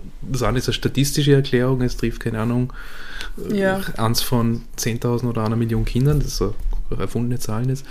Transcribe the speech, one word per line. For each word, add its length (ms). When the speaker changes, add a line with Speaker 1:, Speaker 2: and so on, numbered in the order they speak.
Speaker 1:
das 200
eine 160
ist 100
eine 40
statistische 600
Erklärung, 480
es 160
trifft, 220
keine 200
Ahnung, 320
äh, 100
Speaker 2:
Ja. 200
Speaker 1:
eins 240
von 400
zehntausend 540
oder 140
einer 120
Million 280
Kindern, 360
das 180
so 160
eine 120
erfundene 360
Zahl 300
ist. 220